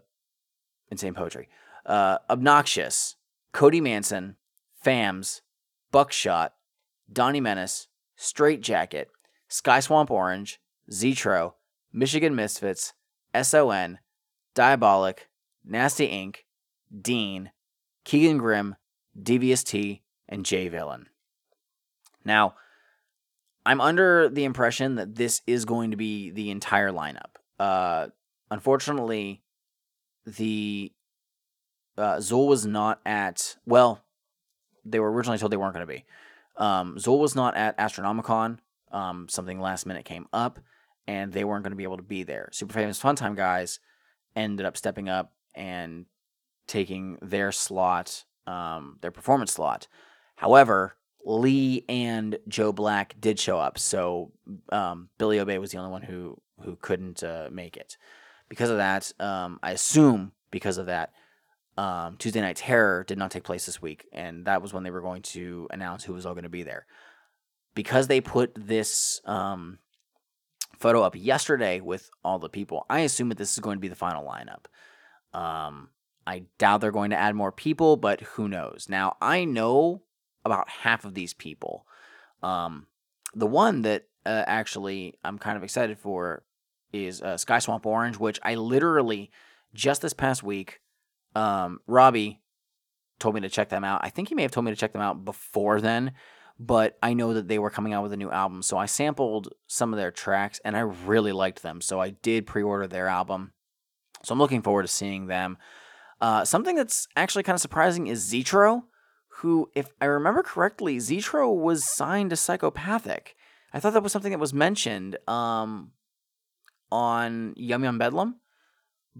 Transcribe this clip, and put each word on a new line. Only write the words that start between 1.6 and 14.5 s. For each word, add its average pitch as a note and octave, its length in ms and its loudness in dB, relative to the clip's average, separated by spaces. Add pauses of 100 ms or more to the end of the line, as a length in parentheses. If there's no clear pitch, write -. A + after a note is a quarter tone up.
uh, G2 320 2 (100)
Obnoxious, B2+ 880 2 (380)
Cody D3+ 280 8
Manson, G2+ 560 -2 (480)
Fams, G2+ 580 0 (500)
Buckshot, F#2 640 2 (580)
Donnie B2 260 2
Menace, G2 500 -4 (280)
Straight D3 460 2
Jacket, E2 480 -2 (380)
Sky - 300 4
Swamp D3 320 4
Orange, F#2+ 480 -2 (320)
Zetro, G2+ 640 2 (400)
Michigan C#3 420 2
Misfits, G#2 600 -4 (400)
S C3 180 2
O D3 160 8
N, F#2 300 -2 (560)